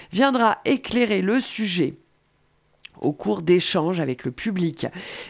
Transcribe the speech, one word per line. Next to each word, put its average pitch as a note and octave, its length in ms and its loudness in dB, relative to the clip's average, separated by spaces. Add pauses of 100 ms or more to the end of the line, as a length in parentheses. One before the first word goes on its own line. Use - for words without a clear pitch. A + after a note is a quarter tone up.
(140)
viendra A#3 500 2
éclairer A#3 580 0
le G#3+ 200 2
sujet F3+ 540 -2 (1040)
au D3 100 2
cours G3 300 -4
d'échanges F3 580 2
avec C3 240 -4
le C3 80 -4
public. F3+ 560 -2 (420)